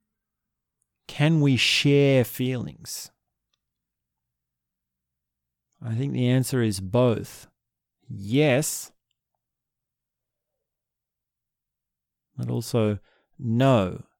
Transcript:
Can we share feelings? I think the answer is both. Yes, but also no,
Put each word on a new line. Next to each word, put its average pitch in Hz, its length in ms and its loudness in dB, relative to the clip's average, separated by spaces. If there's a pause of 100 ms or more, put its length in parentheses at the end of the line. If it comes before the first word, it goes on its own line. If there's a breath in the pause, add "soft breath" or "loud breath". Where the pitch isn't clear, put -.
(1080)
Can 156 320 0
we 139 160 4
share 139 680 4
feelings? - 880 -8 (2750)
I 113 100 -6
think 135 180 -4
the 123 160 0
answer 127 340 2
is 104 160 0
both. 110 720 -2 (600)
Yes, 123 840 0 (3500)
but 123 120 -8
also 117 520 -2 (400)
no, 117 640 2 (160)